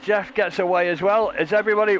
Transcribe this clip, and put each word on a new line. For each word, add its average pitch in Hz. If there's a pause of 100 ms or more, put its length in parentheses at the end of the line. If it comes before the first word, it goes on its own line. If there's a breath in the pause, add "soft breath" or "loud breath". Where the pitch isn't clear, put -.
Jeff 202
gets 190
away 180
as 160
well. 202
Is 156
everybody 208